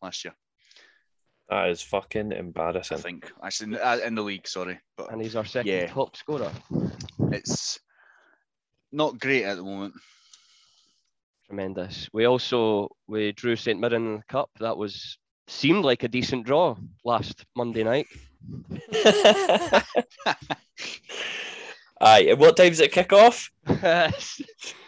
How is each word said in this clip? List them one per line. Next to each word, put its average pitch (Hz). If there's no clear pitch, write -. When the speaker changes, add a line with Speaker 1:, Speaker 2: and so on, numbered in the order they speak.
Speaker 1:
last 92
year. 85
Speaker 2:
That 95
is 87
fucking 107
embarrassing. 87
Speaker 1:
I -
think, 87
actually, 107
in, 120
uh, 120
in 117
the 110
league, 101
sorry, 90
but -
Speaker 3:
And 110
he's 110
our 110
second 104
Speaker 1:
yeah. 90
Speaker 3:
top 131
scorer. 131
Speaker 1:
It's -
not 143
great 131
at 98
the 87
moment. 98
Speaker 3:
Tremendous. 95
We 110
also, 113
we 104
drew 117
Saint 110
Mirren 117
in 107
the 107
cup. 135
That 110
was, -
seemed 170
like 127
a 123
decent 120
draw 143
last 107
Monday 113
night. 127
Speaker 2:
<laughs> 381
Aye, 104
and 127
what 160
time's 175
it 139
kick 175
off? 220
Speaker 3:
<laughs> 170